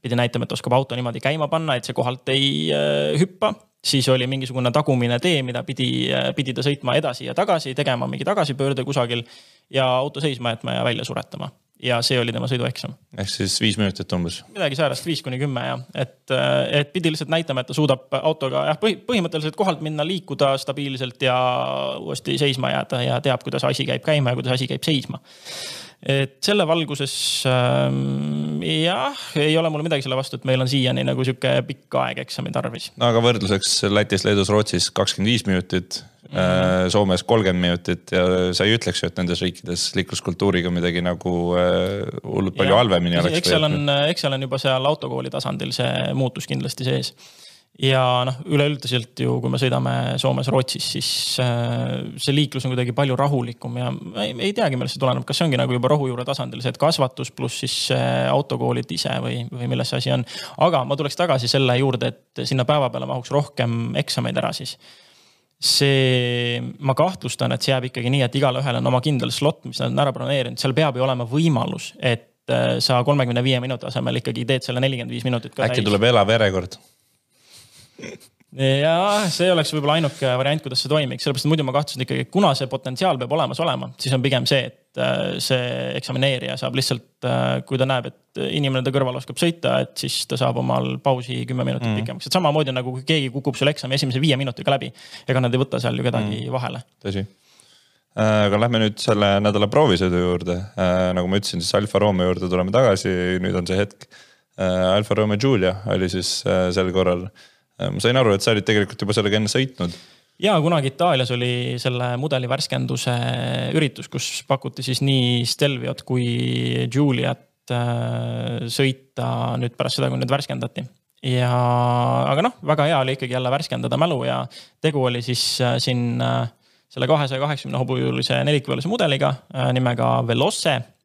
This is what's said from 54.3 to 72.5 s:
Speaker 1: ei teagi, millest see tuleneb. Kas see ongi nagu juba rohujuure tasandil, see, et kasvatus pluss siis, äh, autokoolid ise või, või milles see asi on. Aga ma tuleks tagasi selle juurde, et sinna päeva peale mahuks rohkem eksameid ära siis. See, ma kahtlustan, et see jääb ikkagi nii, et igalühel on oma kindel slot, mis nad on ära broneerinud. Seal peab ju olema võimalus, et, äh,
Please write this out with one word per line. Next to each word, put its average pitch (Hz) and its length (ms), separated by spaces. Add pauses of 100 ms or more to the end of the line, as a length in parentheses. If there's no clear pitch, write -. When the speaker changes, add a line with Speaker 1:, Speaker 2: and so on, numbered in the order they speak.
Speaker 1:
ei 196 140
teagi, 180 240
millest 127 180
see - 40
tuleneb. 127 260
Kas 139 120
see 175 100
ongi 131 100
nagu 127 160
juba 123 160
rohujuure 131 340
tasandil, 123 380
see, 127 80
et 123 80
kasvatus 139 540
pluss - 280
siis, - 320
äh, 127 380
autokoolid 123 600
ise - 180 (100)
või, 123 300
või 123 180
milles 127 220
see 131 80
asi 131 140
on. 127 120 (360)
Aga 156 260
ma 139 100
tuleks 143 200
tagasi 135 340
selle 131 300
juurde, 127 280
et - 380
sinna 131 200
päeva 147 240
peale 127 180
mahuks 127 240
rohkem 120 640
eksameid 123 420
ära - 160
siis. - 240 (840)
See, 123 960 (220)
ma 135 180
kahtlustan, 127 560
et 127 80
see - 100
jääb 127 140
ikkagi 123 240
nii, 139 160
et 120 100
igalühel 131 440
on 127 80
oma 127 140
kindel 131 280
slot, 143 360
mis 127 140
nad 123 140
on 131 80
ära 139 100
broneerinud. 123 460
Seal 135 160
peab 143 240
ju 127 80
olema 123 200
võimalus, 135 640 (100)
et, 120 260 (220)
äh, 123 300